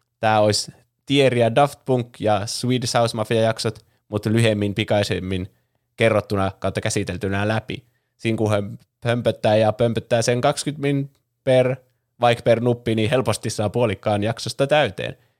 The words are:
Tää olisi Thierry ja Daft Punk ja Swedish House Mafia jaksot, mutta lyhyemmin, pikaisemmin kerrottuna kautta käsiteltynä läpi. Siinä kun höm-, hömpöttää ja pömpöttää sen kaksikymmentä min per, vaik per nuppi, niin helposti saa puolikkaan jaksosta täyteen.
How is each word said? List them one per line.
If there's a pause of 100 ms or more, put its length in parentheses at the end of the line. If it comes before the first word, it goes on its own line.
(200)
Tää
olisi (340)
Thierry
ja
Daft
Punk (120)
ja
Swedish
House
Mafia
jaksot, (220)
mutta
lyhyemmin,
pikaisemmin (480)
kerrottuna
kautta
käsiteltynä
läpi. (340)
Siinä
kun
höm-, (280)
hömpöttää
ja
pömpöttää
sen
kaksikymmentä
min (340)
per, (460)
vaik
per
nuppi,
niin
helposti
saa
puolikkaan
jaksosta
täyteen. (220)